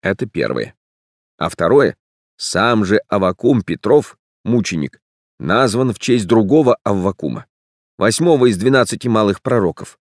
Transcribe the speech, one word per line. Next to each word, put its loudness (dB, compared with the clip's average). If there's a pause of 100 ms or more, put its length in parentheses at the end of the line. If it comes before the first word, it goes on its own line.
Это -4
первое. -6 (640)
А -4
второе — 0 (400)
сам 0
же 2 (100)
Аввакум 0
Петров, 0 (260)
мученик, -4 (380)
назван 0
в -8
честь -2
другого 2
Аввакума, -4 (520)
восьмого 2
из -2
двенадцати 0
малых 0
пророков. -4